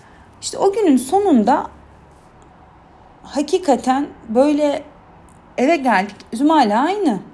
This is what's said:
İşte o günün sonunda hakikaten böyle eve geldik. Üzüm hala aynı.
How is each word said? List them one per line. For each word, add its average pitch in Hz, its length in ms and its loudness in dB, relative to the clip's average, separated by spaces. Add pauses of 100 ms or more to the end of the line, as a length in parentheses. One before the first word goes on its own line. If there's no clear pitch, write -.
(400)
İşte - 180 -6
o 392 140 2
günün 359 240 2
sonunda 254 760 0 (1500)
hakikaten 285 880 -2 (200)
böyle 285 560 0 (760)
eve 302 180 2
geldik. 220 400 -2 (160)
Üzüm 277 180 0
hala 240 300 2
aynı. 330 400 -2 (140)